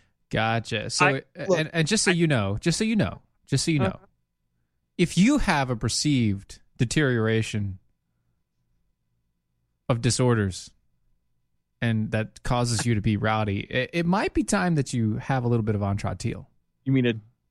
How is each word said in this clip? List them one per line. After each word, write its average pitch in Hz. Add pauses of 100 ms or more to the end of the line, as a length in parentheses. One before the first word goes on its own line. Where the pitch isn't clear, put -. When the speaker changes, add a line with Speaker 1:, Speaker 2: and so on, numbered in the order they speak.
(300)
Speaker 1:
Gotcha. 113
So, -
Speaker 2:
I, 135 (260)
look, 185
Speaker 1:
and, 156
and 160
just 214
so 196
Speaker 2:
I 175
Speaker 1:
you 165
know, 107
just 165
so 220
you 220
know, 123 (260)
just 135
so -
you 156
know, 190
Speaker 2:
Uh-huh. - (920)
Speaker 1:
if 170
you 262
have 147
a 127
perceived 113 (180)
deterioration 110 (2000)
of 117
disorders 113 (1080)
and 110
that 110
causes 120
you 120
to 104
be 107
rowdy, 104
it, -
it 170
might 208
be 311
time 185
that 143
you 113
have 127
a 120
little 117
bit 107
of 98
Entrad 98
Teal. - (360)
Speaker 2:
You 131
mean 131
a 117 (380)